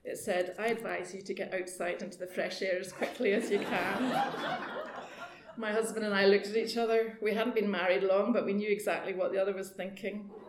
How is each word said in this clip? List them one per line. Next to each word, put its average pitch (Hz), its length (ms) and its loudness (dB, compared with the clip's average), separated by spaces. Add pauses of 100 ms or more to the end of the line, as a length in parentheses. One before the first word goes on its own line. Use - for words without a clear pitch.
it - 140 -8
said, 180 400 0
"I 214 100 0
advise 180 460 -2
you 190 80 -10
to 190 120 -6
get 190 200 -6
outside 180 480 -4
into - 160 -10
the 185 80 -8
fresh 180 360 -4
air 185 180 2
as 190 140 -8
quickly - 400 0
as 233 180 2
you 403 80 4
can." 196 540 0 (1400)
My 214 160 -2
husband 214 320 0
and 208 100 2
I 196 100 6
looked 196 220 8
at 208 80 -2
each 226 220 0
other. 226 440 2
We 214 120 2
hadn't 226 220 0
been 208 140 2
married 185 340 2
long, 196 280 4
but 214 140 2
we 196 80 0
knew 208 180 0
exactly 190 420 0
what 185 200 -2
the 190 80 2
other 196 120 0
was 190 180 -8
thinking. 196 600 -8 (180)